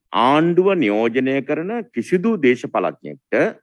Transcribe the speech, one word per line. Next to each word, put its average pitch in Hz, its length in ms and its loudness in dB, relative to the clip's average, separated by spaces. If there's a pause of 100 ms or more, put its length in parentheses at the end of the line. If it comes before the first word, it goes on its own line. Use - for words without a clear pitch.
(120)
ආණ්ඩුව 165 600 2
නියෝජනය 117 680 0
කරන 151 280 -6 (200)
කිසිදු 180 460 -2
දේශපාලඥයෙක්ට 113 1000 -2 (280)